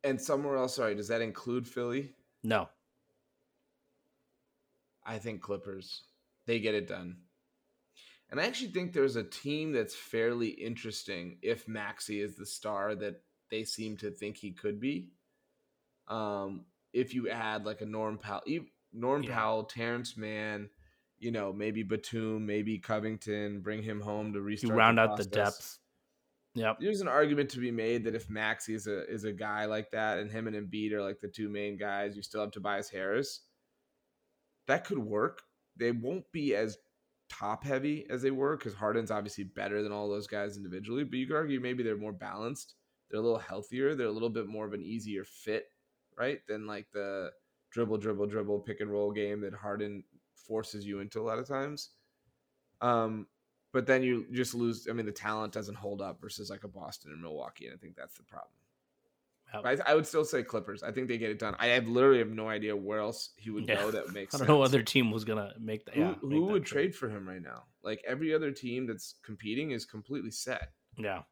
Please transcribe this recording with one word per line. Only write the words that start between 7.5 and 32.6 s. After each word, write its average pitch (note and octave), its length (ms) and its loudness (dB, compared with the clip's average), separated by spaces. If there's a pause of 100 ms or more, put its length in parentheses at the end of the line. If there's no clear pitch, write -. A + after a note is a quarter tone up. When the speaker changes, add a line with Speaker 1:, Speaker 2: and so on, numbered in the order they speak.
Speaker 1:
And C#3+ 100 -2
I F#3 60 2
actually B3 240 -4
think F3+ 220 -2
there's C3+ 240 4
a A2 80 0
team D3+ 480 -4
that's A2+ 220 2
fairly A#2 540 0
interesting G2+ 920 -6
if A2+ 260 0
Maxey G#2+ 520 -4
is G2 160 -4
the F#2+ 100 -12
star G#2 500 -2
that F#2+ 260 -6 (280)
they A2 140 -2
seem G#2+ 340 -6
to G#2 120 -4
think G#2 280 -8
he G2+ 140 -8
could G#2 280 -4
be. D3 320 -4 (960)
Um, G2+ 580 -4 (260)
if A#2+ 220 0
you A#2 160 0
add, G#2+ 360 -2
like, G#2+ 160 -4
a A2 40 -6
Norm G#2+ 320 -2
Powell, G#2 280 -6
e-, D#3 260 -4 (200)
Norm C3 320 0
Speaker 2:
Yeah. - 20 -4
Speaker 1:
Powell, A2 380 2
Terrence A#2+ 520 -4
Mann, G#2+ 540 -4 (480)
you A#2 120 -4
know, G2+ 220 0
maybe G#2+ 300 0
Batum, A2 640 -2
maybe G#2 320 0
Covington, G#2 840 -2
bring G#2+ 200 -4
him G#2+ 180 -4
home G#2 340 -2
to G2+ 80 -2 (180)
Speaker 2:
You A2+ 100 2
Speaker 1:
restart - 20 4
Speaker 2:
round A2+ 260 10
Speaker 1:
the - 0 -
Speaker 2:
out A2 180 8
the G#2 100 0
Speaker 1:
process. - 0 -
Speaker 2:
depth. G2+ 520 0 (760)
Yep. A2 240 2
Speaker 1:
There's G3 220 0
an F3+ 80 -2
argument C#3+ 420 4
to B2+ 100 -6
be B2 100 0
made A2+ 340 2
that A2 100 0
if - 140 -6
Maxey A2 460 -2
is G#2 120 -6
a, G2 240 -4
is G#2+ 140 -6
a G#2+ 80 -2
guy G#2+ 340 -2
like G#2+ 260 -2
that G#2+ 260 2
and G#2 120 -4
him A2+ 160 -4
and G#2+ 100 -4
Embiid G#2 360 -2
are, G#2 100 0
like, G2 180 -4
the G#2 80 -8
two G#2+ 200 -6
main G#2 300 -4
guys, G2+ 380 -2
you G2+ 60 -10
still G#2+ 200 -4
have G#2 80 -2
Tobias G2+ 400 -2